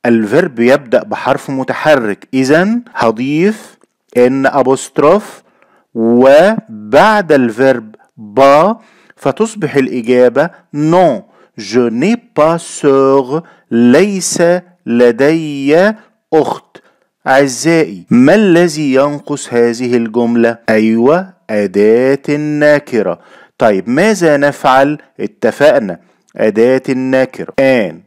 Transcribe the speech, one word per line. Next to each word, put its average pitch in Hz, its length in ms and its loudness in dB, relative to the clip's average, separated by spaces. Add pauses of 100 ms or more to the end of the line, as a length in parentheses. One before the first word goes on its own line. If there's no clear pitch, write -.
الفيرب 117 540 0
يبدأ 123 440 0
بحرف 127 460 -6
متحرك، 127 840 -4
إذن 165 480 0 (120)
هضيف 143 800 -4 (400)
ان 131 300 0
أبوستروف 139 960 -2 (520)
وبعد 139 1400 2
الفيرب 120 640 0 (220)
با، 139 600 2 (380)
فتصبح 175 600 -6
الإجابة 123 760 0 (260)
non، 156 460 0 (380)
je 113 300 -2
n'ai 151 260 -2 (220)
pas 165 200 2
sœur، 135 840 0 (280)
ليس 160 720 0 (440)
لدي 143 1040 0 (400)
أخت. - 440 -4 (500)
أعزائي، 135 840 0
ما 131 240 4
الذي 165 600 0
ينقص 143 600 -4
هذه 120 420 0
الجملة؟ 117 600 -2 (100)
أيوة، 117 640 0 (180)
أداة 110 800 0
النكرة. 147 880 -2 (400)
طيب 101 300 0
ماذا 170 480 0
نفعل؟ 143 640 0 (220)
اتفقنا 110 800 -2 (360)
أداة 113 520 0
النكرة 131 680 -4
ان 110 480 0